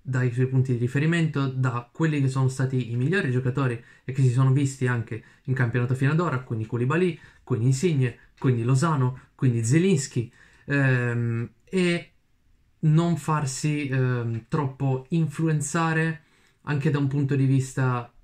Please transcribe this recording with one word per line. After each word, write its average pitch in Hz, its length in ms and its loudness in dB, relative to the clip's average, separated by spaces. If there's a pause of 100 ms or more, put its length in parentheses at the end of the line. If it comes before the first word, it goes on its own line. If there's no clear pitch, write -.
dai 127 320 -2
suoi 127 140 2
punti 131 260 0
di 120 60 0
riferimento, 147 680 0
da 127 440 -4
quelli 156 300 0
che 135 60 2
sono 131 200 0
stati 127 440 -2
i 120 40 -4
migliori 151 340 0
giocatori 127 520 -2 (220)
e 127 80 -10
che 135 100 0
si 127 80 6
sono 131 220 4
visti 135 340 0
anche 117 360 -4 (220)
in 127 100 -2
campionato 123 400 0
fino 135 180 0
ad 160 80 2
ora, 139 200 -2
quindi 110 240 -6
Koulibaly, 156 540 0 (260)
quindi 117 220 -2
Insigne, 135 500 2 (220)
quindi 120 240 0
Lozano, 131 580 0 (140)
quindi 117 280 0
Zielinski, 135 680 2 (320)
ehm, 120 880 0 (140)
e 175 480 -2 (680)
non 165 380 4
farsi, 147 680 -2
ehm, 123 600 -2
troppo 135 640 -2
influenzare 160 1120 0 (400)
anche 147 280 0
da 143 80 0
un 139 100 2
punto 143 260 0
di 135 100 2
vista 131 680 0 (120)